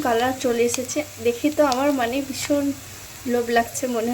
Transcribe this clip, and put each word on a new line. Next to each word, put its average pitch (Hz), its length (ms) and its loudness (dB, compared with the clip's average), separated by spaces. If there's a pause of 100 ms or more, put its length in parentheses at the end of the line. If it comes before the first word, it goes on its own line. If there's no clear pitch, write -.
কালার 247 340 2
চলে 233 240 2
এসেছে। 247 360 0 (240)
দেখে 233 240 2 (100)
তো 311 80 6
আমার 269 260 2
মানে 254 360 0
ভীষণ 285 440 0 (540)
লোভ 240 200 0 (120)
লাগছে, 233 300 0
মনে 233 260 0